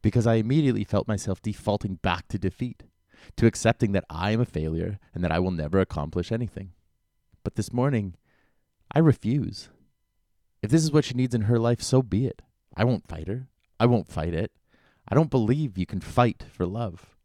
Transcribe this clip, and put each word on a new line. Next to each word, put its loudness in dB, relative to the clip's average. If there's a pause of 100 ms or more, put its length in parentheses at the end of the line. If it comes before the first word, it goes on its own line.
because 4
I 4
immediately 2
felt 0
myself -4
defaulting -4
back -4
to -6
defeat, -6 (520)
to 4
accepting 2
that 0
I -4
am 0
a 2
failure -4 (160)
and -4
that 0
I 0
will 0
never -2
accomplish -2
anything. -6 (720)
But -6
this -4
morning, 0 (760)
I 2
refuse. 2 (920)
If -4
this 4
is -2
what 4
she -8
needs 0
in 0
her 2
life, 0
so 2
be -2
it. -8 (340)
I 0
won't 0
fight -10
her. -8 (320)
I 6
won't 4
fight -4
it. -4 (560)
I -4
don't 4
believe 0
you -2
can -6
fight 0
for -4
love. -8